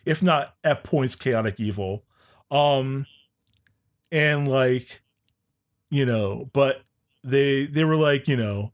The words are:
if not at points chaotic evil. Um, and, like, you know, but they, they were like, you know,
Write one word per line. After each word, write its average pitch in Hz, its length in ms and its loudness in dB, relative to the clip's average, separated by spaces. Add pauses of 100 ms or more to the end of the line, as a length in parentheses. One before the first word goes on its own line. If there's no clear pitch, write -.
if 160 180 -2
not 160 400 0
at 147 220 0
points 135 320 -2
chaotic 113 420 -2
evil. 101 460 -6 (460)
Um, 139 560 0 (1040)
and, 147 380 0
like, 127 520 0 (920)
you 139 160 2
know, 113 460 -2
but 139 300 2 (420)
they, 139 420 2
they 151 180 0
were 156 120 2
like, 147 320 2
you 135 80 2
know, 104 380 -4